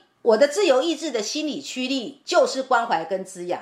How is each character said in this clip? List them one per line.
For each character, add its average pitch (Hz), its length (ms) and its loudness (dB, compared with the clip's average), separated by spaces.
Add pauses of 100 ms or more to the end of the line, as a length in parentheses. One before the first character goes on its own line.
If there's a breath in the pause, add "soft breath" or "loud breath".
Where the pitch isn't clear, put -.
(220)
我 226 140 4
的 285 120 6
自 392 180 2
由 262 140 6
意 320 160 0
志 311 140 -6
的 226 120 -2
心 302 240 -6
理 226 140 -6
驱 254 260 -8
力 254 380 -6
就 311 220 4
是 262 160 -4
关 233 240 0
怀 170 180 -2
跟 185 180 -6
滋 175 220 -12
养， 180 180 -4